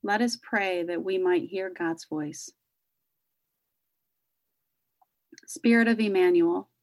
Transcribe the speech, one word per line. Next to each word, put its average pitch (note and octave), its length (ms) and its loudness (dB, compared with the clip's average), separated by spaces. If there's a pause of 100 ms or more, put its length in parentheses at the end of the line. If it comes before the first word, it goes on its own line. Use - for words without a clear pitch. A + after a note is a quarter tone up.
Let G#3 200 0
us A#3+ 200 0
pray F#3+ 420 -2
that E3+ 200 -6
we F#3+ 140 -2
might F3+ 320 0
hear F#3+ 200 -6
God's E3 360 -6
voice. D3+ 440 -8 (3000)
Spirit A#3 440 2
of A3+ 100 2
Emmanuel F3+ 720 2 (140)